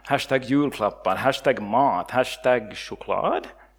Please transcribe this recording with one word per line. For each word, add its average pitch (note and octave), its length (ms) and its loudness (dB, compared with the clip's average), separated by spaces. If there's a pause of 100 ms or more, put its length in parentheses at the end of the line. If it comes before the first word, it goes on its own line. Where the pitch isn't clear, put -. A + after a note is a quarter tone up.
Hashtag C3+ 420 0
julklappar? A2+ 720 0
Hashtag B2+ 460 2
mat? G#2 480 0
Hashtag B2 680 0
choklad? - 680 -4 (320)